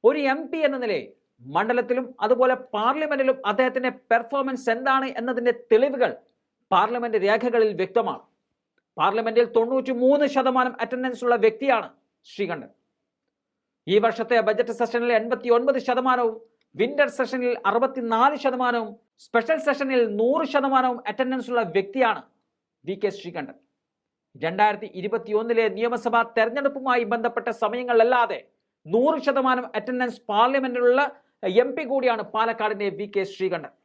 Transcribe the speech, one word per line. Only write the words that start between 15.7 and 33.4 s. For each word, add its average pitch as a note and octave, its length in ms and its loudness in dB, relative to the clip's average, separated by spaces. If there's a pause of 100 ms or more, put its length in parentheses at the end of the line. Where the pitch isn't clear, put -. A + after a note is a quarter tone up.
ശതമാനവും, B3 560 0 (400)
വിന്റർ C#4 340 0
സെഷനിൽ B3 420 -4 (140)
അറുപത്തിനാല് A#3+ 720 0
ശതമാനവും, B3 520 -2 (280)
സ്പെഷ്യൽ C4+ 420 -2
സെഷനിൽ C4+ 420 0 (140)
നൂറ് C4+ 320 2
ശതമാനവും C4 500 2 (100)
അറ്റൻഡൻസ് B3+ 440 -4
ഉള്ള A#3+ 100 0
വ്യക്തിയാണ് G3 600 0 (640)
വി F#3 100 -4
കെ G3+ 140 -2
ശ്രീകണ്ഠൻ. F3 480 -12 (760)
രണ്ടായിരത്തി G3 600 0
ഇരുപത്തിയൊന്നിലെ A3 720 0
നിയമസഭാ A#3 560 0
തെരഞ്ഞെടുപ്പുമായി B3 800 0
ബന്ധപ്പെട്ട A#3 460 -4
സമയങ്ങളിലല്ലാതെ A#3 880 2 (460)
നൂറ് B3+ 360 2
ശതമാനം B3+ 540 0
അറ്റൻഡൻസ് B3 540 -4
പാർലമെന്റിലുള്ള B3 720 2 (600)
എം C4+ 100 2
പി D#4 120 -6
കൂടിയാണ് A#3+ 400 -2
പാലക്കാടിന്റെ A3 640 -2
വി F3+ 160 -8
കെ G3+ 180 -4
ശ്രീകണ്ഠൻ. F3+ 480 -6 (140)